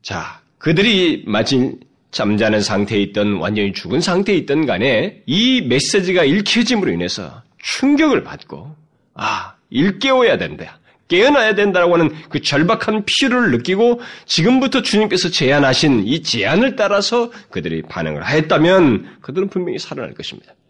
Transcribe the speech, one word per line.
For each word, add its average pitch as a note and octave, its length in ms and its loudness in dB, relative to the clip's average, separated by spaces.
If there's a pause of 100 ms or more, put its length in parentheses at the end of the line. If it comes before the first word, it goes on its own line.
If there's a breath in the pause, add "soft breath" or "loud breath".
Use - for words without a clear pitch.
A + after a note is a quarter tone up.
자, - 400 -12 (160)
그들이 F3+ 680 2
마치 A2+ 520 0 (340)
잠자는 G#2+ 500 0
상태에 G2+ 400 -2
있든 G2+ 340 -2
완전히 G2 380 -2
죽은 A2 280 -4
상태에 G3 360 0
있든 D3 280 0
간에 B2+ 600 0
이 A#3 360 0
메시지가 F3 640 0
읽혀짐으로 G3+ 680 0
인해서 F2 520 -6 (160)
충격을 C#4+ 640 0
받고, - 520 -18 (380)
아, - 420 -8 (140)
일깨워야 G3+ 680 2
된다, D#2+ 420 -10 (280 soft breath)
깨어나야 A3 480 4
된다라고 F3+ 400 2
하는 E3 140 4 (200 loud breath)
그 C#3+ 120 -4
절박한 G#3+ 640 0
필요를 B3 460 0
느끼고 G3 500 0 (240 loud breath)
지금부터 B3 560 2
주님께서 G3+ 480 0
제안하신 C3+ 760 2
이 D#3 160 -2
제안을 D#3 540 0
따라서 G#3 560 0 (180 loud breath)
그들이 D#2+ 320 -6
반응을 D#2+ 420 -6
하였다면 D#3 960 2
그들은 F#3 280 -6
분명히 F3 300 -6
살아날 C#3 340 -12
것입니다. - 400 -16 (160)